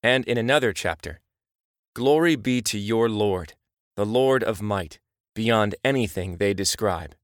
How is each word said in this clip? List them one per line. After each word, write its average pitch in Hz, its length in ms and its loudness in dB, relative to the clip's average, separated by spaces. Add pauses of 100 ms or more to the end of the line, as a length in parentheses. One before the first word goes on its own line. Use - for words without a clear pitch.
And 127 240 2
in 120 100 0
another 123 340 2
chapter, - 480 -6 (760)
"Glory 151 400 4
be 123 260 -2
to 110 160 -4
your 113 320 0
Lord, 101 460 -2 (400)
the 101 100 -2
Lord 131 380 2
of 101 180 -4
might, 98 380 -6 (340)
beyond 110 500 2
anything 98 540 -2
they 101 160 2
describe." 92 720 -2